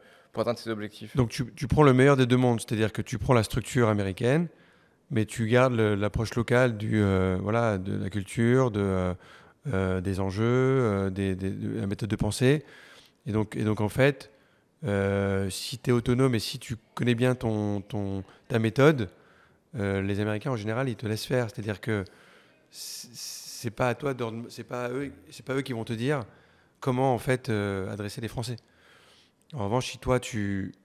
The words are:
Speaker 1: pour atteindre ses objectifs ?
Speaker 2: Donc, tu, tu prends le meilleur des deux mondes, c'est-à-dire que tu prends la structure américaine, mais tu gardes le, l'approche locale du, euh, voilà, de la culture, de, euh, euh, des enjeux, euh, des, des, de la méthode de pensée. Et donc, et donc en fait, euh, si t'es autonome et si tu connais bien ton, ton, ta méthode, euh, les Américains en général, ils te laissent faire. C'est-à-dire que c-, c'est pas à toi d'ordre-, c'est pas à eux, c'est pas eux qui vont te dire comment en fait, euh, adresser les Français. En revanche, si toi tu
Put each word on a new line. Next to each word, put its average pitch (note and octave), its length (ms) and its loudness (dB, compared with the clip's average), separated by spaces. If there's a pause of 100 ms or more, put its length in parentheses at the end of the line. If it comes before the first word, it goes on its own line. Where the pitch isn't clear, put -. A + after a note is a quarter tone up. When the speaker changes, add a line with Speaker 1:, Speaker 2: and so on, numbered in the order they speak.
(320)
Speaker 1:
pour - 80 -4
atteindre A2+ 180 -2
ses A2+ 120 -8
objectifs ? G#2+ 460 -10
Speaker 2:
Donc, B2 120 2
tu, - 240 -6
tu - 140 -8
prends D3+ 160 4
le C#3 100 8
meilleur C3+ 240 8
des C3 80 4
deux B2 140 4
mondes, B2 220 4
c'est-à-dire A2 340 -2
que A2+ 80 -4
tu - 160 -6
prends C3+ 160 2
la A2+ 80 6
structure A2+ 460 0
américaine, A#2 600 0 (640)
mais A2 160 0
tu A#2 220 -4
gardes B2 260 6
le, G#2+ 200 2
l'approche G#2 400 -2
locale B2 440 2
du, A2 240 2
euh, F#2 400 4
voilà, A2 340 0
de F#2+ 260 -4
la G#2 60 -4
culture, A#2 640 2
de, G#2 100 0
euh, F#2 340 0 (600)
euh, F#2 260 0
des F#2 180 -2
enjeux, G2 260 -2
euh, A#2+ 640 2
des, F#2+ 240 -2
des, F#2+ 160 -4
de G#2+ 280 -6
la G#2+ 80 -4
méthode G2+ 220 -4
de G#2+ 80 0
pensée. B2+ 480 2 (640)
Et A#2+ 60 -4
donc, G#2+ 220 -2
et A2+ 100 -4
donc G#2+ 180 0
en G#2+ 60 0
fait, C#3 420 0 (540)
euh, G2 640 0
si - 280 -10
t'es - 120 -2
autonome B2 440 2
et A2 40 0
si - 200 -6
tu - 180 -8 (180)
connais A#2+ 200 2
bien B2 200 2
ton, G#2+ 460 -2
ton, G2 420 -6 (260)
ta A#2+ 100 0
méthode, A2+ 500 4 (640)
euh, G2 280 -2
les G2 180 -2
Américains G#2+ 300 -2
en B2+ 60 -2
général, A2 320 -4
ils A2 80 -6
te - 100 -10
laissent G#2+ 180 -4
faire. B2 260 -2
C'est-à-dire G#2 300 -6
que G#2 240 -2 (640)
c-, - 420 -14
c'est - 580 -12
pas B2+ 180 -2
à A#2+ 60 0
toi C#3 180 -4
d'ordre-, A#2 360 -6
c'est - 160 -16
pas B2 220 -8
à A#2+ 40 -6
eux, C3+ 220 -6 (180)
c'est - 140 -20
pas B2+ 100 -6
eux C#3 80 -2
qui C3+ 100 -8
vont A2+ 120 -4
te - 80 -6
dire B2 320 -2 (560)
comment C3 340 2
en A2+ 40 0
fait, B2+ 300 -2
euh, G2+ 440 -2
adresser G#2 280 -8
les A2+ 80 -6
Français. A#2 280 -8 (960)
En A#2+ 100 -6
revanche, A#2+ 260 -2
si - 80 -14
toi B2+ 220 2
tu G2+ 520 -4 (120)